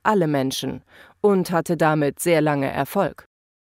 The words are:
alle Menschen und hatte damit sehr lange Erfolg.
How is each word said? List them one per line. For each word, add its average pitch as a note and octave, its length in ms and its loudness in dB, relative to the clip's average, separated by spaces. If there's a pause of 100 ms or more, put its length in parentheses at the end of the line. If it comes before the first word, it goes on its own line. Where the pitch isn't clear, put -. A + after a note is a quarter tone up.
alle F#3+ 240 2
Menschen C3+ 560 -4 (360)
und F#3+ 300 2
hatte E3+ 260 0
damit D3+ 440 0
sehr E3+ 200 2
lange D3 300 0
Erfolg. - 540 -4 (480)